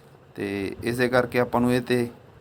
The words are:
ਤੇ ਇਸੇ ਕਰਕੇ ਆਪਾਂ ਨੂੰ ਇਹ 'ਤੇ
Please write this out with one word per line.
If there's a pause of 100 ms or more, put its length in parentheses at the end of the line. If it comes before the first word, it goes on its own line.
(340)
ਤੇ
ਇਸੇ
ਕਰਕੇ
ਆਪਾਂ
ਨੂੰ
ਇਹ
'ਤੇ (320)